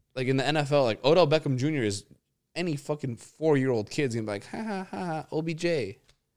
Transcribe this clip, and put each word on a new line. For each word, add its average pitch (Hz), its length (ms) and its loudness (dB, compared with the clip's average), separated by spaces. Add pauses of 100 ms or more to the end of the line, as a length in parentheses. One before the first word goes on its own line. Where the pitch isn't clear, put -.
(160)
like, 127 120 -4
in 131 100 2
the 135 80 0
N 151 120 0
F 143 140 -2
L, 143 120 4
like, 110 220 0
Odell 165 220 6
Beckham 147 300 2
Junior 143 260 0
is 98 200 -2 (520)
any 165 200 -2
fucking 139 400 -6
four-year-old 131 720 0
kid's 135 240 -2
gonna 113 120 -2
be 107 80 -4
like, 101 140 -8
"Ha, - 140 -8
ha, 196 300 -6
ha, 190 140 -8
ha, 160 260 -6
O 151 100 -4
B 165 120 -4
J." 160 460 -4 (380)